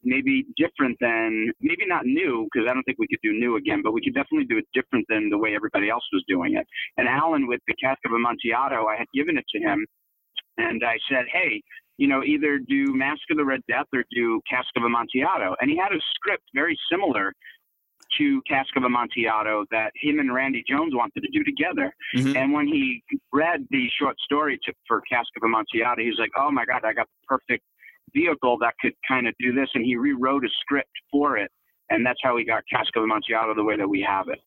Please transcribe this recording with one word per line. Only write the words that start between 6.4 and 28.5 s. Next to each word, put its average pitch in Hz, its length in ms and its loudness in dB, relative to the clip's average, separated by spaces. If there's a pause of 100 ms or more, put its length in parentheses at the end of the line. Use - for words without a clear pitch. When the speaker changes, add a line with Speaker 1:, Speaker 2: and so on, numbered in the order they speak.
Speaker 1:
it. - 100 -2 (320)
And 123 100 2
Alan, 143 380 2
with 117 200 -2
the 113 160 -2
Cask 131 220 0
of 117 80 -2
Amontillado, 117 760 0
I 107 80 0
had 117 180 -6
given 147 240 0
it - 160 -6
to 107 40 -2
him, 104 280 -2 (720)
and 113 260 0
I 117 140 0 (120)
said, 127 200 2
"Hey, 156 300 0 (380)
you 139 100 4
know, 135 160 2
either 147 340 2
do 135 360 0
Mask 135 260 -2 (100)
of 160 60 0
the 151 80 2
Red 135 240 0
Death 131 240 -2
or 127 180 0
do 117 380 0
Cask 127 280 -2
of 120 80 0
Amontillado." 120 760 0
And 131 100 2
he 156 60 0
had 196 160 0
a 170 80 -2 (140)
script - 300 -4 (100)
very 151 240 0 (120)
similar 131 440 0 (840)
to 139 300 4
Cask 135 280 0
of 131 80 2
Amontillado 113 840 0
that 110 260 0
him 147 240 0
and 131 120 0
Randy 127 360 -2
Jones 151 260 0
wanted 120 280 -2
to - 100 -6
do 151 120 2
together. 143 480 -2 (220)
Speaker 2:
Mm-hmm. 131 220 2
Speaker 1:
And 135 160 2
when 147 160 2
he 135 340 0 (300)
read 151 380 2
the 127 180 0 (100)
short 139 220 0
story 147 440 0
to, 95 80 -6 (140)
for 110 240 2
Cask 120 260 0
of 110 60 -8
Amontillado, 113 600 0
he's 113 160 -2
like, 110 180 0
"Oh 139 140 2
my 127 140 0
God, 120 200 -2
I 110 80 2
got 113 160 0
the - 180 -20
perfect - 380 -2 (500)
vehicle 139 460 2